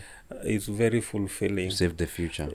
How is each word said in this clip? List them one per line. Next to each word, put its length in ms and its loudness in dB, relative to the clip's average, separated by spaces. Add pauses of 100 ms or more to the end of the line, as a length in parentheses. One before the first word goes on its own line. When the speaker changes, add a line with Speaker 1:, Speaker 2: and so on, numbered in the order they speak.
(460)
Speaker 1:
is 220 0
very 340 4
fulfilling. 680 -2
Speaker 2:
Save 260 4
the 100 2
future. 480 -2